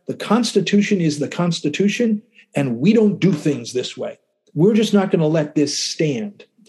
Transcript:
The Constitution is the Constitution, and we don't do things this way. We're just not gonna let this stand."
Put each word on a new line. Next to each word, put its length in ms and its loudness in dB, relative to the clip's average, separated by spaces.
The 80 -6
Constitution 880 2
is 160 0
the 100 -4
Constitution, 920 0
and 260 -2
we 140 2
don't 260 2
do 120 2
things 420 -4
this 200 -6
way. 240 -12
We're 180 4
just 220 2
not 160 4
gonna 160 2
let 280 0
this 220 0
stand." 720 -4